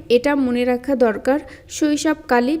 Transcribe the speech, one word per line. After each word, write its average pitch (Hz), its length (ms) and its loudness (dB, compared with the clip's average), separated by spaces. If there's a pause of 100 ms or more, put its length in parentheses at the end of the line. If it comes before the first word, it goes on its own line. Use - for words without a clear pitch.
এটা 240 260 2
মনে 247 300 -2
রাখা 247 300 -2
দরকার, 247 440 2 (300)
শৈশবকালে 302 920 0